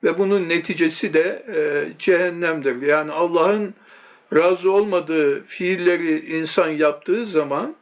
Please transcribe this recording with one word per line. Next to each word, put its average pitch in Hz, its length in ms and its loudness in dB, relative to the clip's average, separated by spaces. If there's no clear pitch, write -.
ve 165 140 0
bunun 190 300 0
neticesi 165 640 -2
de, 165 300 0
e, 151 340 -2
cehennemdir. 170 840 0
Yani 151 300 0
Allah'ın 175 640 0
razı 180 380 4
olmadığı 160 720 2
fiilleri 175 920 0
insan 160 320 0
yaptığı 156 580 0
zaman 160 560 -2